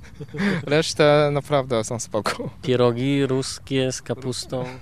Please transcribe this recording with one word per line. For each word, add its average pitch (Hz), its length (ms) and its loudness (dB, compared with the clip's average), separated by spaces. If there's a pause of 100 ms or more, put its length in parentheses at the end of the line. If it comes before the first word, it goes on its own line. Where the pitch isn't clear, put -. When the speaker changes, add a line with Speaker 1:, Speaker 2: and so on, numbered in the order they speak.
(260)
Speaker 1:
<laughs> 180 400 -2
Resztę 147 680 4
naprawdę 131 520 0
są 117 140 -6
spoko. - 520 -4 (120)
Speaker 2:
Pierogi 127 640 2
ruskie 131 680 -2
z - 100 -8
kapustą. 127 600 -6 (180)